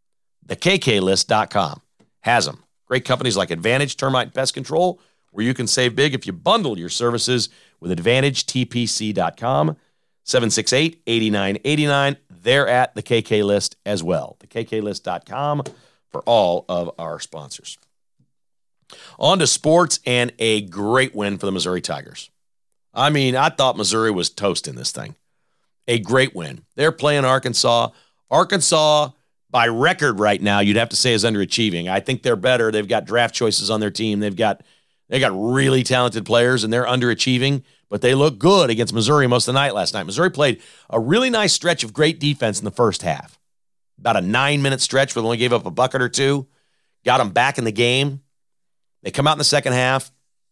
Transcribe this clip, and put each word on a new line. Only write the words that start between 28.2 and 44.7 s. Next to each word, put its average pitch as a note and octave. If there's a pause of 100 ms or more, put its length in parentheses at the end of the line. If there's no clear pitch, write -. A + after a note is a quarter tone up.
Arkansas, D#3 (400)
by A#2
record B2+
right G#2
now, G2+
you'd G#2
have A#2
to -
say B2+
is G#2
underachieving. G2+
I G2
think B2+
they're A#2+
better. A#2
They've G#2+
got G#2+
draft A#2
choices G#2
on A2
their G#2+
team. G#2
They've G#2
got G2+ (480)
they C3+
got A#2+
really C3
talented A#2+
players, A#2+
and A2
they're B2
underachieving, B2+ (260)
but G#2
they B2+
look C#3
good E3+
against A2+
Missouri B2+
most A#2+
of B2
the C3+
night C3+
last G2
night. G2
Missouri B2
played C3 (280)
a A2+
really G#3
nice G#3+
stretch E3
of G#2+
great E3
defense C#3
in G#2
the G2
first A2+
half. D2+ (600)
About A2+
a F#2
nine-minute C3+